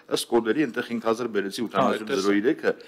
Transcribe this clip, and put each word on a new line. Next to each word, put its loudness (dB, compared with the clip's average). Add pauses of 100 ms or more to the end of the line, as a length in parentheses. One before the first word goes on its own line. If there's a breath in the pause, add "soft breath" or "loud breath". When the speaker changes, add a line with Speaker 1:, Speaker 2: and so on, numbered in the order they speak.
(160)
Speaker 1:
ըստ -4
կոդերի, 2
այնտեղ -6
հինգ -4
հազար 0
բերեցի -2
Speaker 2:
Հա, 0
այդպես 0
է։ -8
Speaker 1:
ութ -8
հազար 0
զրո 4
երեքը, 2 (160 loud breath)